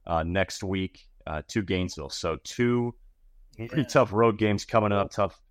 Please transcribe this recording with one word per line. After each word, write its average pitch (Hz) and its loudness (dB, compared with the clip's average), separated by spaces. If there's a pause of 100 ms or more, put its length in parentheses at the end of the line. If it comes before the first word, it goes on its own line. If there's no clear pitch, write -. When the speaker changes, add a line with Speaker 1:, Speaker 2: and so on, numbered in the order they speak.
Speaker 1:
uh, 85 0
next 92 -2
week, 95 -4 (200)
uh, 78 -6
to 110 -2
Gainesville. 90 -4
So 82 -4
two 120 0 (600)
pretty 127 -4
Speaker 2:
Yeah. - 0
Speaker 1:
tough 120 4
road 110 4
games 104 0
coming 104 2
up, 101 2
tough, - -2 (100)